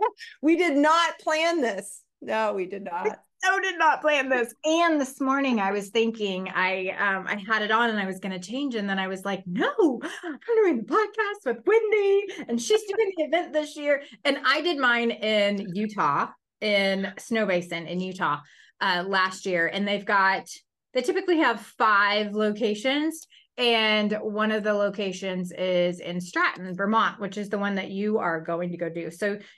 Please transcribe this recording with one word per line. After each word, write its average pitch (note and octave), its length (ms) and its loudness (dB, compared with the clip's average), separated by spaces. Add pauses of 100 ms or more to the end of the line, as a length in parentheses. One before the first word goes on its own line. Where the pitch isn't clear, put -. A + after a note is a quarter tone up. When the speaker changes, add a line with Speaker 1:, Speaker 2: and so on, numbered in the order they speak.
Speaker 1:
<laughs> - 320 -20
We D#4 160 4
did E4+ 180 2
not D#4+ 440 4
plan E4 420 0
this. G3+ 400 -4 (200)
No, A3 300 0
we F#3+ 140 -2
did G3 180 -10
not. F#3 360 -4 (220)
Speaker 2:
So F#4+ 200 4
did F#4 160 -2
not D4+ 240 4
plan D4 260 2
this. A#3+ 260 0 (120)
And E4 340 4
this C4 220 -4
morning C4+ 400 2
I G3 100 0
was G3 180 -4
thinking G#3 600 0
I, F#3 400 0
um, F#3+ 380 -2
I G#3 200 -4
had G#3+ 140 0
it G#3+ 100 -2
on A#3 180 4
and G#3+ 80 -2
I G3 80 -2
was F#3+ 140 -6
gonna F#3+ 180 -6
change. A#3 380 -6
And G3+ 140 -4
then F#3+ 100 -2
I F#3+ 80 -2
was F#3+ 160 -8
like, G3 240 -4
"No, C4+ 540 2 (220)
I'm D4+ 160 -10 (180)
doing D#4+ 260 4
the - 0 -
podcast G4+ 640 -2
with A#3 200 -4
Wendy G4+ 840 2
and A#3 120 -2
she's G#4+ 220 2
doing G4 320 0
the D#4 80 0
event D4+ 300 -2
this D4+ 240 -2
year." D4 260 0 (220)
And C#4 180 2
I C#4 160 2
did D4+ 180 0
mine A#3 340 2
in G3+ 640 0
Utah, G3 540 0 (320)
in G3 580 0
Snow A3+ 280 -2
Basin F3 420 -2
in F3+ 140 -4
Utah, E3+ 380 -2 (420)
uh, F3+ 260 0
last F#3+ 380 0
year. E3+ 220 2
And G3 200 -2
they've G3+ 180 -2
got, F#3+ 440 2 (440)
they B3 100 0
typically F4+ 340 2
have A#3 240 2
five G#3 720 2
locations. A3 920 0 (320)
And A3 640 2
one G#3+ 300 -2
of G#3+ 120 0
the G#3 100 2
locations F#3+ 800 -2
is F3+ 480 0
in F3 220 -6
Stratton, F#3 520 -4
Vermont, G3+ 460 0
which G3 180 -6
is G3+ 120 -6
the G3+ 100 -2
one G3+ 160 -2
that F#3+ 160 -4
you G#3 260 -2
are E3 220 -2
going E3+ 320 -4
to F3 60 -8
go E3+ 120 -4
do. E3 220 -8
So G#3 260 -4 (200)